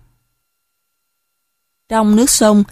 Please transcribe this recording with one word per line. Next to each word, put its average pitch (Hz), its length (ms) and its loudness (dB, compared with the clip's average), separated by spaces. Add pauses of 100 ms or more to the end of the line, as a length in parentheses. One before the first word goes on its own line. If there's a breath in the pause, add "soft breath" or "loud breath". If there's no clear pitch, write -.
(1900)
Trong 220 280 0
nước 247 140 0
sông, 208 420 0